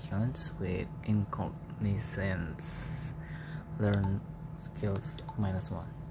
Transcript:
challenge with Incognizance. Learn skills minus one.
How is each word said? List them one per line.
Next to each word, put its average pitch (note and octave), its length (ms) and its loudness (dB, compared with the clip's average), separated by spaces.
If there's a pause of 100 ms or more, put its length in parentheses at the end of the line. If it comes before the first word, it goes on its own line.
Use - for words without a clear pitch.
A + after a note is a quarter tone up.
challenge A2+ 500 2
with F#2 300 0 (160)
Incognizance. - 2000 0 (640)
Learn G2+ 440 4 (340)
skills - 640 -2 (180)
minus F#2+ 320 2
one. E2+ 220 -4 (200)